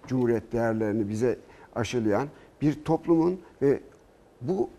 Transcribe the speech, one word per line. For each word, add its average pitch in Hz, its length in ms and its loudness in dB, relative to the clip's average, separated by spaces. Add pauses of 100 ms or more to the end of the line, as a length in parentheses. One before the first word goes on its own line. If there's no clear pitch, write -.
Cumhuriyet 120 460 0
değerlerini 110 560 0
bize 110 300 0 (360)
aşılayan 120 540 0 (340)
bir 151 220 0
toplumun 165 560 2 (220)
ve 139 180 4 (600)
bu 147 380 -2